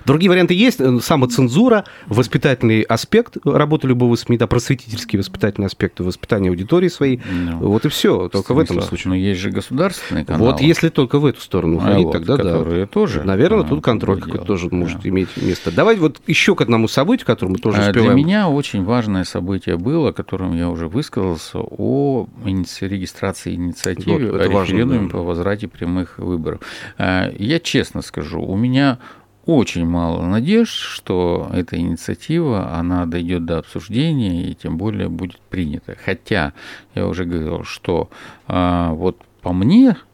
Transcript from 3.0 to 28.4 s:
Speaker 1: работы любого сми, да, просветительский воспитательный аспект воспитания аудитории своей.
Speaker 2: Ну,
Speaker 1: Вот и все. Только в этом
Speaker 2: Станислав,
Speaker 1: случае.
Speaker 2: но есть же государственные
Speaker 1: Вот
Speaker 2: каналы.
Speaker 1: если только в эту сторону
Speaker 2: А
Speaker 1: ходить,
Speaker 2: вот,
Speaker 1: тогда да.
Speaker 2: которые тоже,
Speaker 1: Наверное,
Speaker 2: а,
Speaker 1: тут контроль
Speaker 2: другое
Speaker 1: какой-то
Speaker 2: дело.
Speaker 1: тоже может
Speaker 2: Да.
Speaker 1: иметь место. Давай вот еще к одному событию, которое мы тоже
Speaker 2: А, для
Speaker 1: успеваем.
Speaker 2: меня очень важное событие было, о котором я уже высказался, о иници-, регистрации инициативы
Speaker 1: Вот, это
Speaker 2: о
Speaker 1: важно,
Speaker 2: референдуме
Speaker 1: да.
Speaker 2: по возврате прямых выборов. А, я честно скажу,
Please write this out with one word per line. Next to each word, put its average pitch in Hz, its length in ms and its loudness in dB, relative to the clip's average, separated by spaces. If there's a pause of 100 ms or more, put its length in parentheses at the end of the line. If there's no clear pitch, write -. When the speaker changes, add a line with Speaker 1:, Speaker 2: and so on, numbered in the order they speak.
Speaker 1:
работы 147 420 2
любого 120 280 4
сми, 117 220 0
да, 117 100 2
просветительский 120 680 -2
воспитательный 101 500 -2
аспект - 320 -4
воспитания 92 500 0
аудитории 113 400 2
своей. 135 360 0
Speaker 2:
Ну, 87 340 -4
Speaker 1:
Вот 98 260 2
и 156 40 2
все. 92 400 2
Только 98 240 -2
в 139 60 4
этом 160 60 4 (120)
Speaker 2:
Станислав, 92 120 -2
Speaker 1:
случае. 92 200 -4
Speaker 2:
но 92 60 2
есть 92 260 0
же 101 100 -2
государственные 123 720 -4
Speaker 1:
Вот 110 320 2
Speaker 2:
каналы. 131 120 0
Speaker 1:
если 165 200 4
только 143 300 0
в 151 60 2
эту - 160 0
сторону 82 380 0
Speaker 2:
А - 20 -4
Speaker 1:
ходить, 98 240 4
Speaker 2:
вот, 76 80 0
Speaker 1:
тогда 87 240 0
да. 113 60 2
Speaker 2:
которые 85 420 0
тоже, 123 380 0
Speaker 1:
Наверное, 139 380 4
Speaker 2:
а, - 80 2
Speaker 1:
тут - 140 -2
контроль 90 340 2
Speaker 2:
другое 87 40 -6
Speaker 1:
какой-то 82 240 -6
Speaker 2:
дело. 101 140 0
Speaker 1:
тоже 85 120 -4
может 87 320 -2
Speaker 2:
Да. 98 60 -4
Speaker 1:
иметь 95 280 0
место. 90 340 -2
Давай 185 260 4
вот 156 300 0
еще 160 280 4
к - 60 0
одному 113 260 2
событию, 180 400 0
которое 101 240 0
мы 95 80 0
тоже 104 180 0
Speaker 2:
А, 104 40 4
для 101 80 4 (120)
Speaker 1:
успеваем. 110 180 6
Speaker 2:
меня 185 300 2
очень 139 340 -2
важное 104 400 0
событие 92 540 -4
было, 131 320 0
о 82 40 -2
котором 92 420 -4
я 85 140 0
уже 82 180 -4
высказался, 92 720 -4
о 131 680 -2 (180)
иници-, 95 420 -4
регистрации 92 680 -6
инициативы 90 760 -2
Speaker 1:
Вот, - 40 -2
это 90 100 0
Speaker 2:
о 101 40 2
Speaker 1:
важно, 92 240 0
Speaker 2:
референдуме 113 340 0
Speaker 1:
да. - 20 -
Speaker 2:
по 92 140 -4
возврате 90 440 -4
прямых 87 520 -6
выборов. 85 400 -4 (380)
А, 95 400 0
я 127 220 -2
честно - 420 -2
скажу, 78 400 -8